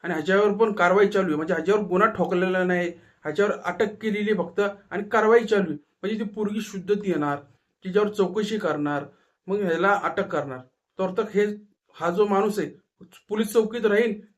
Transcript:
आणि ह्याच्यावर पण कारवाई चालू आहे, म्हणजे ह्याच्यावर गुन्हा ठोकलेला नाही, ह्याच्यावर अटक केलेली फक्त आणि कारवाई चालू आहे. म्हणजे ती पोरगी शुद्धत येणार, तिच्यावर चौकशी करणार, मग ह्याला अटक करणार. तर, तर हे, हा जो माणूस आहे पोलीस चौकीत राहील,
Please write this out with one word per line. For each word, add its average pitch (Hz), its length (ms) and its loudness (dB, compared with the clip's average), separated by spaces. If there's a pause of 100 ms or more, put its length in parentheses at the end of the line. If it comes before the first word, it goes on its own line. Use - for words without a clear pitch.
आणि 170 100 -4
ह्याच्यावर 190 400 2
पण 214 200 2
कारवाई 190 360 4
चालू 196 180 0
आहे, 151 100 0
म्हणजे 160 180 -2
ह्याच्यावर 180 260 2
गुन्हा 190 280 2
ठोकलेला 185 560 0
नाही, 180 240 0
ह्याच्यावर 175 640 -4 (120)
अटक 208 380 -2
केलेली 208 320 -2
फक्त 180 260 -4 (300)
आणि 180 180 -6
कारवाई 226 360 4
चालू 196 260 0
आहे. 147 80 -8 (240)
म्हणजे 214 160 -4
ती 220 60 -4
पोरगी 214 360 -6
शुद्धत 196 440 -4
येणार, 147 340 -2 (460)
तिच्यावर 202 240 2
चौकशी 208 500 -2
करणार, 147 460 -2 (420)
मग 190 100 -2
ह्याला 190 460 2
अटक 185 240 -2
करणार. 135 320 -4 (400)
तर, 185 200 -2
तर 220 60 0 (100)
हे, 208 120 2 (500)
हा 165 140 -2
जो 208 160 2
माणूस 202 320 0
आहे 156 100 -2 (600)
पोलीस 214 240 -2
चौकीत 226 340 2
राहील, 202 340 2 (180)